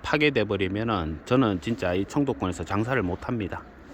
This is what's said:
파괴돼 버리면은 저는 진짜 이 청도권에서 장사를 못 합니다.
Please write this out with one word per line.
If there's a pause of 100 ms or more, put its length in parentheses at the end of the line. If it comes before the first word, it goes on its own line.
파괴돼
버리면은
저는
진짜
이
청도권에서
장사를
못
합니다. (320)